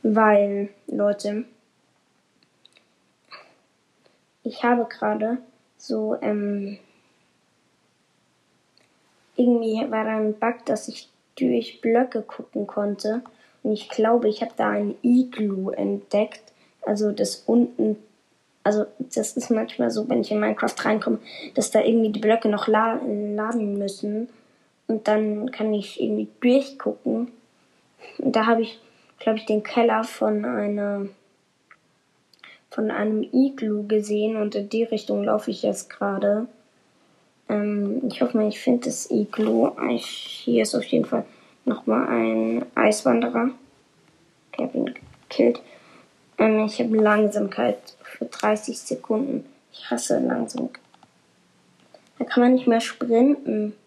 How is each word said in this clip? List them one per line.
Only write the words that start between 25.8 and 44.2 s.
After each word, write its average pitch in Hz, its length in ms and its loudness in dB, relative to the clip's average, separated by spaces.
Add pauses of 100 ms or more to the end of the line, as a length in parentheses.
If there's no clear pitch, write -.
irgendwie 214 280 -2 (120)
durchgucken. 247 880 0 (880)
Und - 160 0
da 220 120 2
habe 226 160 4
ich, - 180 -8 (380)
glaub 220 180 0
ich, 214 100 -10
den 214 160 2
Keller 226 420 2
von 214 400 -2
einer, 208 640 -2 (1600)
von 214 200 -2
einem 214 320 0
Iglu 226 640 0
gesehen. 208 500 0
Und 208 180 -2
in 202 140 -4
die 226 160 0
Richtung 208 400 -2
laufe 214 260 0
ich 196 120 -6
jetzt 202 280 -2
gerade. 202 560 0 (1040)
Ähm, 208 600 -2
ich - 140 -2
hoffe 240 140 0
mal, 214 100 2
ich 208 140 -4
finde 247 260 0
das - 240 -6
Iglu. 214 600 2 (180)
Ich, - 540 -8
hier 233 180 2
ist 214 120 -2
auf 202 100 -2
jeden 247 200 2
Fall - 220 -4 (380)
nochmal 220 440 0
ein 113 560 0 (120)
Eiswanderer. 240 720 2 (1040)